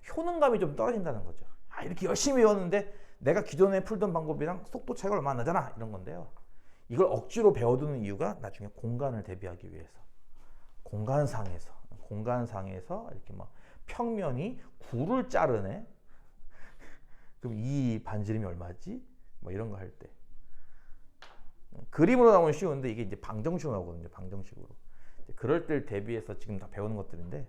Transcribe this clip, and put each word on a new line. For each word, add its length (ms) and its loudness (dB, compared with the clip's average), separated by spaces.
효능감이 440 4
좀 180 2
떨어진다는 480 0
거죠. 200 0
아, 140 -6
이렇게 240 -2
열심히 320 4
외웠는데 540 6
내가 240 4
기존에 400 6
풀던 300 0
방법이랑 520 -2
속도 300 -4
차이가 200 0
얼마나 240 2
나잖아, 380 2
이런 140 -6
건데요. 400 -8
이걸 180 6
억지로 480 6
배워두는 460 4
이유가 420 -2
나중에 340 -2
공간을 480 -2
대비하기 480 -8
위해서. 280 -14
공간상에서, 880 0
공간상에서 1080 -4
이렇게 220 -6
막 180 -10
평면이 760 -2
구를 500 0
자르네? 580 2
그럼 160 -6
이 480 2
반지름이 420 0
얼마지? 600 -8
뭐 120 -4
이런 180 -4
거 80 -6
할 140 -10
때. 180 -18
그림으로 400 10
나오면 220 8
쉬운데 360 0
이게 140 -4
이제 120 -4
방정식으로 600 -4
나오거든요, 320 -8
방정식으로. 580 -8
이제 100 -4
그럴 320 2
때를 200 0
대비해서 540 -4
지금 180 -2
다 120 -6
배우는 260 -4
것들인데 540 -4